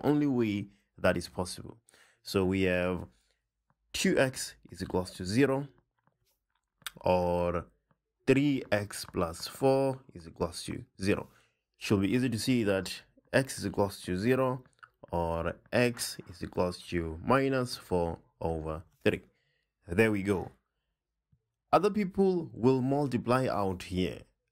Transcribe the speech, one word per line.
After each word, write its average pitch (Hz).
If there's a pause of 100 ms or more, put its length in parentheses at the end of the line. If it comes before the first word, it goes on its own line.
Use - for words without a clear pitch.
only 147
way 110 (300)
that 92
is 87
possible. - (460)
So 98
we 95
have 90 (880)
two -
x - (160)
is -
equals 92
to 95
zero, 135 (1300)
or 87 (600)
three 135
x 104
plus 87
four 135 (140)
is 85
equals 85
to - (180)
zero. 95 (500)
Should 101
be 95
easy 127
to 110
see 123
that 95 (300)
x 131
is 95
equals 101
to 90
zero 127 (480)
or 82 (160)
x 120 (120)
is -
equals 90 (100)
to 82
minus 131
four 85 (240)
over 80 (200)
three. - (680)
There 107
we 101
go. 95 (1200)
Other 175
people 190
will 127
multiply 131
out 95
here 87 (320)